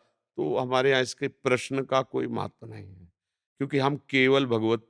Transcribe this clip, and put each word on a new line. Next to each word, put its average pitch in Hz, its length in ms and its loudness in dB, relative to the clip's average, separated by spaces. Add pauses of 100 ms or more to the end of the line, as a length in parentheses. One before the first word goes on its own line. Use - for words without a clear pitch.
(360)
तो 147 200 -2
हमारे 127 340 2
यहाँ 135 120 4
इसके 131 260 -6
प्रश्न 131 560 -2
का 131 180 0
कोई 127 240 -4
महत्व 113 400 -8
नहीं 107 200 -16
है, 95 260 -20 (460)
क्योंकि 139 200 -4
हम 139 180 0
केवल 135 500 2
भगवत 113 440 0